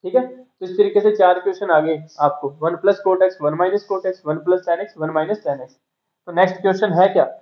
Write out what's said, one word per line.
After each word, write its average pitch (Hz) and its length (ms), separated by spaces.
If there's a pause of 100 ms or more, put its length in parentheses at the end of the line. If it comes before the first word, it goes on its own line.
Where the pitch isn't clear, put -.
ठीक 196 100
है, 254 120
तो - 400
इस 180 100
तरीके 202 240
से 208 160
चार 180 240
question 190 300
आ 156 100
गए 156 260 (140)
आपको, 143 300 (120)
one 165 140
plus 196 320
cot 185 140
x, 185 200
one 151 120
minus 185 380
cot 185 140
x, 185 200
one 156 180
plus 180 240
tan 170 160
x, - 140
one 156 120
minus 165 360
tan 135 200
x। - 80 (540)
तो 180 40
next 185 300
question 190 300
है 180 160
क्या? 165 180 (160)